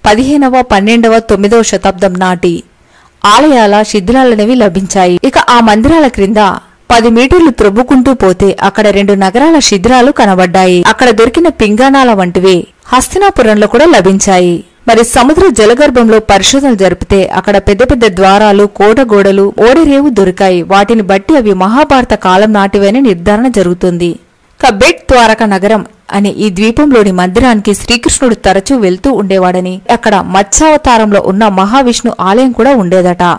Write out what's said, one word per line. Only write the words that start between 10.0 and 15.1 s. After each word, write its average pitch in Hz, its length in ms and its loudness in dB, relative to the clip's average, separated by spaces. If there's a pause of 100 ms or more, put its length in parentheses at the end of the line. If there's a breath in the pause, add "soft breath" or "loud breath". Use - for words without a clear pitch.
కనబడ్డాయి. 185 680 2
అక్కడ 226 240 2
దొరికిన 240 380 2 (120)
పింగాణాల 247 600 2
వంటివే 180 360 0 (360)
హస్తినాపురంలో 247 760 0
కూడా 285 300 2
లభించాయి. 185 600 0 (320)
మరి 226 160 2
సముద్ర 294 400 0 (140)